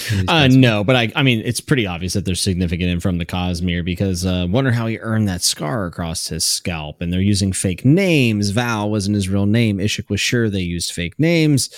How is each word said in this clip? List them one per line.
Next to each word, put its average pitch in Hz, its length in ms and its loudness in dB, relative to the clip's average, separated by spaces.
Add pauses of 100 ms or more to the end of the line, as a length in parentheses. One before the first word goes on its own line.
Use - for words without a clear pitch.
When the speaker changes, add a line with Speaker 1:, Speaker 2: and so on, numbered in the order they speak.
Speaker 1:
Who 107 80 -2
these 95 100 0
Speaker 2:
Uh, 139 220 4
Speaker 1:
guys 131 80 8
were? - 20 8
Speaker 2:
no, 110 260 6
but 127 120 4
I, 113 180 0
I 147 80 0
mean, 120 220 2
it's 117 160 -4
pretty 123 260 0
obvious 90 280 -4
that 98 100 -2
they're 92 100 -2
significant 90 560 0
and 87 120 -2
from 87 160 0
the 85 80 -4
Cosmere 90 580 -2
because, 90 400 -2
uh, 90 240 0
wonder 127 240 0
how 117 140 0
he 113 120 -4
earned 110 300 0
that 90 140 -4
scar 135 420 -2
across 82 440 -6
his 82 180 -4
scalp. 78 560 -6
And 87 100 -2
they're 92 80 2
using 98 320 2
fake 92 320 -4
names. 131 640 2
Val 107 400 -2
wasn't 104 260 0
his 98 120 0
real 98 160 0
name. 107 340 2
Ishik 101 300 -4
was 101 120 -2
sure 117 280 0
they 98 140 -2
used 85 300 -4
fake 87 260 -6
names. 156 600 2